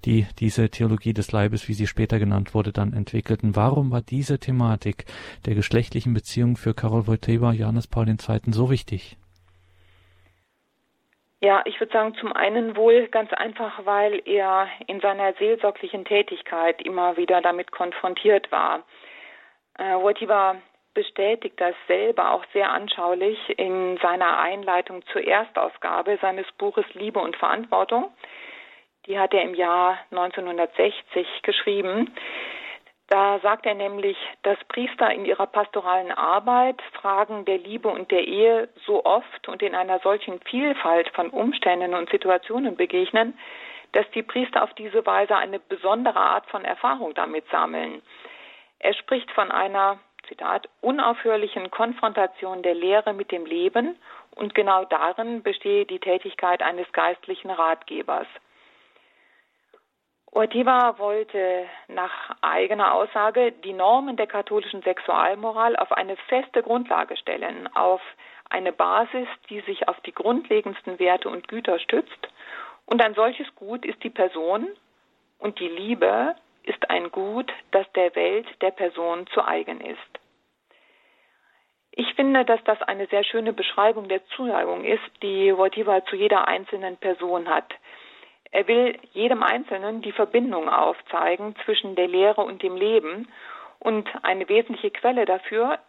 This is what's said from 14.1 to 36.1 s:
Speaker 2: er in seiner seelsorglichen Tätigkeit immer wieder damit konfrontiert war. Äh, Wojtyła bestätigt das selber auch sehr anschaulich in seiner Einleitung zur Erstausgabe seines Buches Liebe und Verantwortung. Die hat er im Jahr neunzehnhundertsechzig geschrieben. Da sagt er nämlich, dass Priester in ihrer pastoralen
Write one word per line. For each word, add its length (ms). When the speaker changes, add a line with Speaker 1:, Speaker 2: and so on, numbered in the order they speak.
Speaker 2:
er 420
in 140
seiner 320
seelsorglichen 720
Tätigkeit 760
immer 340
wieder 260
damit 300
konfrontiert 800
war. 300
Äh, 240
Wojtyła 540
bestätigt 680
das 140
selber 440
auch 120
sehr 180
anschaulich 680
in 460
seiner 380
Einleitung 720
zur 100
Erstausgabe 960
seines 280
Buches 360
Liebe 260
und 160
Verantwortung. 760
Die 140
hat 160
er 80
im 100
Jahr 460
neunzehnhundertsechzig 1160
geschrieben. 720
Da 300
sagt 260
er 80
nämlich, 440
dass 140
Priester 460
in 100
ihrer 240
pastoralen 640